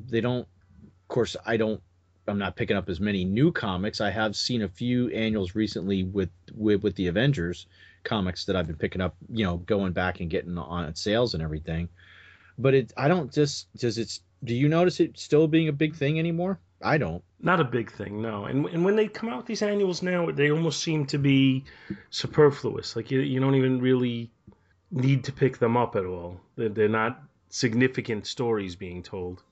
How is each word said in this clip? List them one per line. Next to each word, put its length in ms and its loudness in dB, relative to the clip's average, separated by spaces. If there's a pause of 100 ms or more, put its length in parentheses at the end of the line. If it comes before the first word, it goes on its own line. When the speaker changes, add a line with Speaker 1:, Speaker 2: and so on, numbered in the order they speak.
Speaker 1:
they 140 -2
don't, 220 0
of 640 -20
course, 260 0 (120)
I 100 0
don't, 240 0 (460)
I'm 120 -2
not 180 -4
picking 200 0
up 140 -2
as 100 -4
many 240 0
new 280 2
comics. 500 -4
I 80 0
have 260 -2
seen 240 -2
a 80 -2
few 400 -2
annuals 460 -2
recently 500 -2
with, 240 -2 (260)
with, 280 2
with 120 0
the 120 -2
Avengers 600 0 (380)
comics 420 -4
that 100 0
I've 100 0
been 100 -8
picking 240 -4
up, 160 -4 (160)
you 140 -2
know, 100 -2
going 360 -2
back 280 -2
and 80 -6
getting 300 -4
on 360 -6
sales 380 0
and 100 -4
everything. 460 -6 (680)
But 160 4
it, 240 2
I 100 2
don't 240 0
just, 440 -2
does 200 -2
it, 220 -6 (260)
do 100 -2
you 140 2
notice 320 4
it 180 0
still 300 4
being 200 4
a 40 0
big 240 0
thing 220 0
anymore? 420 -2 (200)
I 180 2
don't. 260 -4 (160)
Speaker 2:
Not 200 4
a 40 4
big 260 -4
thing, 320 -8
no. 220 -6
And, 220 0
and 180 0
when 100 4
they 140 2
come 200 -8
out 100 -6
with 80 -12
these 160 -4
annuals 380 0
now, 300 0
they 220 4
almost 280 0
seem 260 0
to 120 -2
be 460 4 (460)
superfluous. 840 2
Like, 160 -6
you, 100 2
you 200 0
don't 160 4
even 240 4
really 500 2 (640)
need 320 2
to 80 -6
pick 260 0
them 180 2
up 200 0
at 80 0
all. 360 -8 (160)
They're, 120 0
they're 200 2
not 320 0 (280)
significant 800 0
stories 500 -2
being 260 -10
told. 500 -10